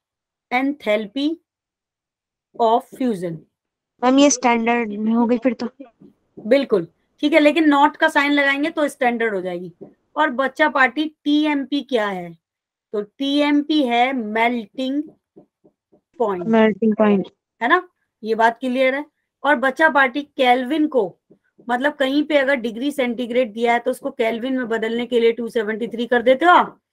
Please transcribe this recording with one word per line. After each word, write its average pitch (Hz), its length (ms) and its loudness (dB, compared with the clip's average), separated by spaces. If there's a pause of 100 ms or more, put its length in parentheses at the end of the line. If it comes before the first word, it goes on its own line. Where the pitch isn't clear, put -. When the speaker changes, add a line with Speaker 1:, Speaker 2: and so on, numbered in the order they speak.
(540)
Speaker 1:
enthalpy 262 840 -2 (1300)
of 233 200 2 (140)
fusion। 185 420 -4 (680)
Speaker 2:
मैम, 262 160 4
ये 285 100 6
standard 233 640 0
में 214 200 -2
हो 233 120 2
गई 240 120 0
फिर 240 160 -2
तो। 233 160 -8 (680)
Speaker 1:
बिल्कुल, 214 480 0 (320)
ठीक 294 140 0
है, 320 60 6
लेकिन 302 300 4
naught 285 280 4
का 320 100 2
sign 285 240 0
लगाएंगे 285 380 0
तो 311 180 -2
standard 233 480 -2
हो 185 60 -4
जाएगी। 180 320 -10 (420)
और 302 140 0
बच्चा 269 400 -2
party 277 540 -2
टीएमपी 294 580 -2
क्या 220 260 -2
है? 175 300 -10 (560)
तो 208 80 -4
टीएमपी 294 840 0
है 240 300 0
melting 240 880 -2 (1120)
point। 196 260 -2
Speaker 2:
Melting 220 500 2
point। 208 340 2 (340)
Speaker 1:
है 233 80 0
ना, 349 200 0 (340)
ये 220 120 -4
बात 226 240 2
clear 254 360 0
है। 294 100 -6 (380)
और 285 120 2
बच्चा 269 340 2
पार्टी 269 320 0
Kelvin 262 680 0
को, 220 300 -2 (520)
मतलब 262 240 -2
कहीं 277 300 0
पे 302 140 0
अगर 277 180 0
degree 233 360 -6
centigrade 240 600 -2
दिया 233 200 0
है 240 60 0
तो 254 120 -4
उसको 269 200 -6
Kelvin 233 460 -4
में 247 100 -6
बदलने 226 380 -4
के 240 140 0
लिए 233 120 4
टू 226 180 -6
सेवेंटी 220 380 -4
थ्री 226 200 -6
कर 240 140 0
देते 254 240 2
हो 349 60 8
आप, 262 280 4 (140)